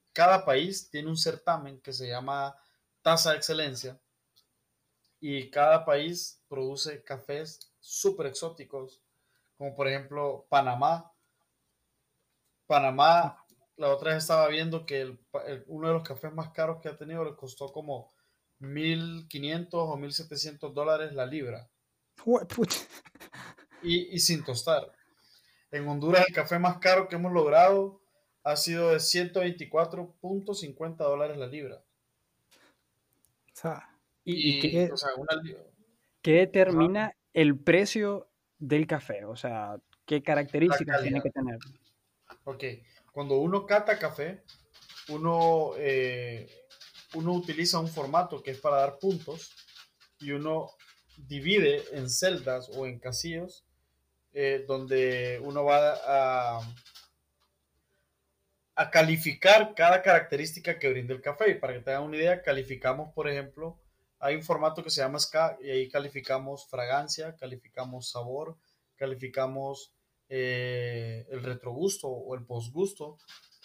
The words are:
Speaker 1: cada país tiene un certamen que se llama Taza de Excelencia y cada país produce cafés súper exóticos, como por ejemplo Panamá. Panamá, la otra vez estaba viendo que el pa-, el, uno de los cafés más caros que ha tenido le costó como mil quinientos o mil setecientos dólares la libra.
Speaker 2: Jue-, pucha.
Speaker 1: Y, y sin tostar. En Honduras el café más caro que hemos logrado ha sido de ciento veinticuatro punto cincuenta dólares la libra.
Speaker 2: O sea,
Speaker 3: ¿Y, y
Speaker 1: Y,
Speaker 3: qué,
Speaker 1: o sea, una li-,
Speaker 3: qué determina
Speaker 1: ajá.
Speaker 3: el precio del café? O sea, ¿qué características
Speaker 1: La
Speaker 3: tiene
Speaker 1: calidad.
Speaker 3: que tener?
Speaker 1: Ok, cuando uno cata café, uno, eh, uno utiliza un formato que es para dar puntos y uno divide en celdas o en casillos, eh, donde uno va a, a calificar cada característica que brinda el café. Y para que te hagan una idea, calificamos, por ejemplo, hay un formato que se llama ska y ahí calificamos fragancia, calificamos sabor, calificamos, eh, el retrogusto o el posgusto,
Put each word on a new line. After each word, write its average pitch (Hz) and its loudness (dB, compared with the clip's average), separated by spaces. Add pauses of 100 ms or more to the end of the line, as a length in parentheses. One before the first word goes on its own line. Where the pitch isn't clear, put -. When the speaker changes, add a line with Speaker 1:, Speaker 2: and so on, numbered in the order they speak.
(120)
Speaker 1:
cada 185 6
país 156 0
tiene 151 -6
un 160 -4
certamen 160 -4
que 135 -14
se 127 -10
llama 139 -6 (460)
Taza 160 4
de 151 0
Excelencia 135 -6 (1200)
y 139 -6
cada 156 6
país 156 -2
produce 139 -6
cafés 143 -12
súper - -2
exóticos, 139 -10 (520)
como 139 -10
por 139 0
ejemplo 139 -6
Panamá. 139 2 (1500)
Panamá, 143 4 (320)
la 147 0
otra 143 0
vez 160 -2
estaba 160 4
viendo 160 -2
que 139 -4
el 127 -10
pa-, - -10
el, 135 -10
uno 160 -4
de 165 4
los 160 0
cafés 156 -12
más 160 -8
caros 165 -2
que - -10
ha 143 -12
tenido 160 -8
le 151 -8
costó 135 -14
como 143 -12 (460)
mil 160 -6
quinientos 170 -6
o 147 -4
mil 143 -8
setecientos 151 -8
dólares 151 -2
la 127 -4
libra. 123 -8 (520)
Speaker 2:
Jue-, 226 2
pucha. - -2 (1040)
Speaker 1:
Y, 175 0
y 170 -2
sin 160 2
tostar. 143 -2 (800)
En 143 -6
Honduras 160 6
el 175 -10
café 165 0
más 180 2
caro 190 4
que 170 -8
hemos 180 -4
logrado 180 6 (420)
ha 151 0
sido 170 2
de 160 4
ciento 175 0
veinticuatro 165 -2
punto 196 -6
cincuenta 160 -8
dólares 147 -2
la 127 -6
libra. 143 -12
Speaker 2:
O - -20
sea, - -10 (360)
Speaker 3:
¿Y, 175 -2
y 151 2
Speaker 1:
Y, - -2
Speaker 3:
qué, 170 2
Speaker 1:
o 135 -8
sea, 139 -2
una 156 -4
li-, 160 -12 (680)
Speaker 3:
qué 156 4
determina 185 6
Speaker 1:
ajá. - -8 (140)
Speaker 3:
el 151 6
precio 202 2 (280)
del 151 0
café? 120 -6
O 113 -12
sea, 107 -8 (260)
¿qué 147 0
características 147 2
Speaker 1:
La 139 -2
Speaker 3:
tiene 135 0
Speaker 1:
calidad. - -2
Speaker 3:
que 139 -2
tener? 123 -6 (840)
Speaker 1:
Ok, 135 -10 (500)
cuando 139 0
uno 185 2
cata 214 4
café, 160 -8 (640)
uno, 160 2
eh, 123 -2 (640)
uno 160 -2
utiliza 175 -2
un 165 -2
formato 156 -2
que 135 -8
es 131 -10
para 143 2
dar 139 0
puntos 165 -4 (640)
y 143 -8
uno 156 -4 (560)
divide 143 2
en 131 -6
celdas 127 -2
o 131 -8
en 123 -8
casillos, 165 -8 (640)
eh, 139 0
donde 131 0
uno 143 -2
va 147 6 (100)
a, 127 2 (2250)
a 156 2
calificar 160 6
cada 180 6
característica 165 2
que 143 0
brinda 127 -2
el 127 -10
café. 185 2
Y - 2
para 127 -4
que 123 -10
te 135 -4
hagan 139 -2
una 151 -8
idea, 175 2
calificamos, 135 -4
por 147 -6
ejemplo, 143 -8 (420)
hay 143 -2
un 160 -8
formato 156 0
que 156 -8
se 147 0
llama 143 -2
ska 160 0
y 139 -10
ahí 131 -2
calificamos 139 -6
fragancia, 156 -6
calificamos 127 -12
sabor, 135 -10 (400)
calificamos, 135 -6 (400)
eh, 123 -4
el 123 -8
retrogusto 127 -6
o 127 -10
el 120 -12
posgusto, 147 -6 (480)